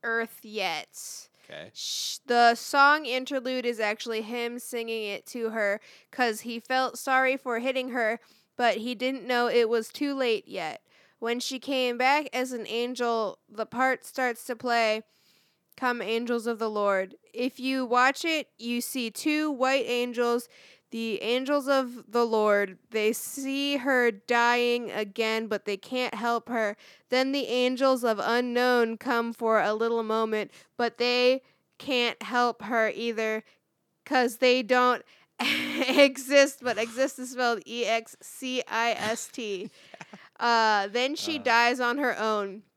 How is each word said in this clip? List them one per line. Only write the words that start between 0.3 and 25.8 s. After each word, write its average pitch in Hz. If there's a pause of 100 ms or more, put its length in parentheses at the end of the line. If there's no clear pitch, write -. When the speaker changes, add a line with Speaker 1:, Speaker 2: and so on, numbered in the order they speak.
Speaker 1:
yet. 190 (160)
Speaker 2:
Okay. 80
Speaker 1:
Sh-, -
the 240
song 285
interlude 254
is 233
actually 220
him 240
singing 226
it 202
to 226
her 214 (320)
'cause 233
he 233
felt 262
sorry 262
for 254
hitting 254
her, 233 (360)
but 233
he 233
didn't 247
know 240
it 233
was 226
too 285
late 247
yet. 165 (340)
When 233
she 262
came 254
back 277
as 254
an 233
angel, 233 (100)
the 214
part 254
starts 247
to 247
play, 226 (760)
"Come, 247
angels 226
of 233
the 226
Lord." 202 (180)
If 247
you 262
watch 247
it, 320
you 240
see 240
two 302
white 262
angels, 240 (420)
the 226
angels 262
of 254
the 240
Lord. 208 (120)
They 220
see 277
her 247
dying 240
again, 220
but 202
they 202
can't 254